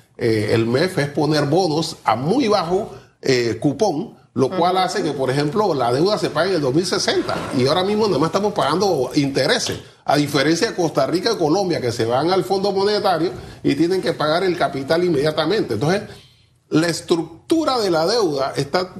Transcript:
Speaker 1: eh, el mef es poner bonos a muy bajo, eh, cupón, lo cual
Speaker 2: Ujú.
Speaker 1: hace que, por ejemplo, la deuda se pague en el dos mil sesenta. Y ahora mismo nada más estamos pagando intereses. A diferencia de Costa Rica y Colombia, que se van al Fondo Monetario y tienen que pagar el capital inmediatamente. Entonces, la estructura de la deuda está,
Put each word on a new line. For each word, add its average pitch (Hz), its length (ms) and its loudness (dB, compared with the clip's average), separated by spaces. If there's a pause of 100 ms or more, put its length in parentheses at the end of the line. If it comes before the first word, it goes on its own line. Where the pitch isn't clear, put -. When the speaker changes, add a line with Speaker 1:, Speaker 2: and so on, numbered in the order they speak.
(160)
Speaker 1:
eh, 110 360 0
el 113 140 2
mef 151 320 0
es 143 100 0
poner 151 360 0
bonos 156 580 0
a 110 140 0
muy 208 320 0
bajo, 190 440 0 (280)
eh, 117 400 0
cupón, 151 560 -2 (180)
lo 131 140 2
cual 180 260 0
Speaker 2:
Ujú. 185 80 2
Speaker 1:
hace 180 220 -2
que, 151 80 -2
por 127 180 -2
ejemplo, 151 440 0
la 123 180 0
deuda 185 260 2
se - 120 -2
pague 165 200 0
en 185 60 0
el 160 40 0
dos 131 140 0
mil 180 120 2
sesenta. - 500 -2 (200)
Y 127 120 2
ahora 180 160 2
mismo 214 240 2
nada 156 100 2
más 160 120 2
estamos 202 220 0
pagando 156 600 0
intereses. 143 640 0 (260)
A 135 120 2
diferencia 151 540 2
de - 40 -10
Costa 151 320 0
Rica 175 280 0
y - 40 -4
Colombia, 170 420 0
que 120 120 -2
se 113 120 -2
van 135 280 0
al 190 100 2
Fondo 196 300 0
Monetario 190 580 0 (320)
y 143 140 0
tienen 170 260 0
que 165 100 0
pagar 151 300 0
el 185 160 0
capital 143 460 0
inmediatamente. 156 680 0
Entonces, 160 280 0 (640)
la 165 200 2
estructura 247 880 -2
de 202 140 0
la 160 140 2
deuda 160 500 0
está, 180 440 -2